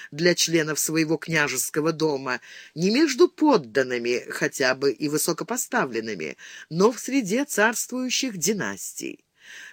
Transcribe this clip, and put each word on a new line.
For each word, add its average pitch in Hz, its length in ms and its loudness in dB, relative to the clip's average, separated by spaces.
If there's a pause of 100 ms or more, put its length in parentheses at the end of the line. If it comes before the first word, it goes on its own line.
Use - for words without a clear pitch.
для 170 240 2
членов 156 460 2
своего 160 380 0
княжеского 151 720 0
дома 139 500 -2 (320)
не 175 160 0
между 285 400 4
подданными, 127 1000 2
хотя 139 440 0
бы 135 180 2
и 147 180 -4
высокопоставленными, 135 1300 -2 (340)
но 185 200 4
в 220 80 -8
среде 247 460 0
царствующих 240 920 -2
династий. 143 840 -4 (500)